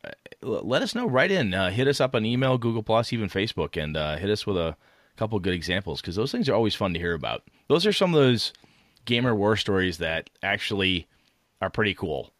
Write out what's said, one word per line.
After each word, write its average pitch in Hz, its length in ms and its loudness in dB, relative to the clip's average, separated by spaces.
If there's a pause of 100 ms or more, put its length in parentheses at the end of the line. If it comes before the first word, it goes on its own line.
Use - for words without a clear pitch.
uh, 50 60 -12 (320)
l-, 113 200 -4
let 127 180 2
us - 140 -4
know. 247 120 -2
Write 143 240 4
in, 135 220 2
uh, 92 180 0
hit 123 160 2
us 139 140 2
up 135 140 2
on 110 100 0
email, 127 320 2
Google 117 260 -2
Plus, 113 300 2
even 110 160 -2
Facebook, 92 520 -2
and, 76 160 -4
uh, 76 200 -2
hit 95 120 -2
us 104 160 -2
with 98 120 0
a 82 180 0 (420)
couple 110 220 -2
good 92 160 0
examples, 90 460 -4
'cause 85 140 -8
those 117 160 -2
things 240 160 0
are 110 60 2
always 107 220 2
fun 95 180 -2
to 82 60 -4
hear 87 140 -2
about. 62 300 -6 (240)
Those 170 200 2
are 208 60 2
some 185 200 2
of 156 80 6
those 123 320 2 (520)
gamer 120 300 2
war 104 220 2
stories 92 400 0
that 80 320 -4 (140)
actually 95 640 0 (540)
are 92 80 0
pretty 104 260 0
cool. 73 440 -6